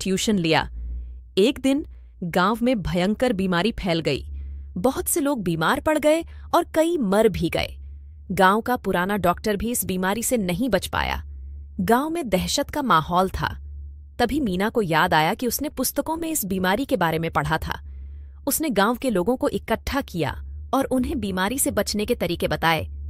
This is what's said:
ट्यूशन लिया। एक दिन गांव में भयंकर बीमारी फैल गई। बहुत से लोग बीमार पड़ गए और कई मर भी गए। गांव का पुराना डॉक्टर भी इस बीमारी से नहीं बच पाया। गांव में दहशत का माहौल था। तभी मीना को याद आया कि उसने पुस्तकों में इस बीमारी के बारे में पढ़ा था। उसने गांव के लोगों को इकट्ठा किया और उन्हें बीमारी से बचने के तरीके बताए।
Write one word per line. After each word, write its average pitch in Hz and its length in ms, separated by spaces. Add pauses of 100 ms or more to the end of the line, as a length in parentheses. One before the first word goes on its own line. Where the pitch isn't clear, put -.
ट्यूशन 190 380
लिया। 160 320 (680)
एक 262 220
दिन 277 260 (360)
गांव 185 400
में 240 200
भयंकर 190 500
बीमारी 185 400
फैल 165 280
गई। 143 240 (520)
बहुत 262 320
से 349 120
लोग 277 220
बीमार 170 380
पड़ 311 180
गए 302 260 (300)
और 339 200
कई 330 240
मर 214 300
भी 160 220
गए। - 260 (540)
गांव 190 300
का 247 160
पुराना 190 400
डॉक्टर 202 400
भी 208 140
इस 240 140
बीमारी 190 380
से 247 140
नहीं 190 320
बच 202 180
पाया। 65 360 (580)
गांव 240 300
में 330 180
दहशत 180 420
का 294 120
माहौल 180 480
था। - 300 (580)
तभी 240 220
मीना 196 280
को 226 140
याद 165 320
आया 160 200
कि 247 120
उसने 269 220
पुस्तकों 285 480
में 330 140
इस 302 140
बीमारी 190 400
के 269 120
बारे 165 220
में 165 120
पढ़ा 156 280
था। - 240 (640)
उसने 294 240
गांव 208 260
के 262 140
लोगों 196 260
को - 120
इकट्ठा - 520
किया - 440 (300)
और 269 100
उन्हें 262 360
बीमारी 196 380
से - 120
बचने 208 360
के 240 80
तरीके 170 340
बताए। 160 460 (160)